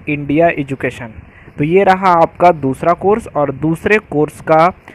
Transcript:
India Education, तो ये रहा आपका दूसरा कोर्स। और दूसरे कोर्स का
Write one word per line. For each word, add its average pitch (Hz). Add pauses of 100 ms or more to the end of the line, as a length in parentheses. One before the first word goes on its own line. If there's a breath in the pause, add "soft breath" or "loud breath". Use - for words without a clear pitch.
India 147
Education, 135 (480 loud breath)
तो 143
ये 175
रहा 190
आपका 170
दूसरा 147
कोर्स। 202
और 147
दूसरे 160
कोर्स 151
का 160 (220 loud breath)